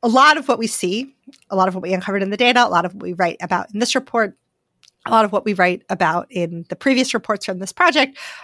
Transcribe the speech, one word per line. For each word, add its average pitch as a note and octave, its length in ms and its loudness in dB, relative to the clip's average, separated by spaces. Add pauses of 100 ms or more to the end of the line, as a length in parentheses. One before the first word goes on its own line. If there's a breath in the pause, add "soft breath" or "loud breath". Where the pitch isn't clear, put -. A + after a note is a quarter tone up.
a A#3+ 60 0
lot C4+ 280 6
of C#4 120 -8
what A#3+ 100 2
we A3+ 80 -4
see, A3 480 -4 (340)
a G3 80 -4
lot F#3 120 4
of F#3 60 -4
what F#3 80 -8
we F3+ 120 -2
uncovered G3 280 -4
in G3 80 -4
the G#3 60 -6
data, B3 300 4
a - 20 -2
lot F3 160 2
of F3+ 100 -6
what G3+ 80 -16
we F3+ 120 -8
write F3 260 -2
about F3+ 320 -4
in G3+ 60 -8
this A#3+ 160 -2
report, A#3 420 -2 (720)
a - 40 -4
lot A3 140 4
of G3+ 80 -4
what G#3 120 -2
we G#3 100 0
write F3+ 340 0
about F3 400 0
in E3+ 400 -6
the - 80 -8
previous C4 380 0
reports G#3+ 320 -4
from F#3 140 -8
this F#3+ 120 -10
project C#4 460 0 (260 loud breath)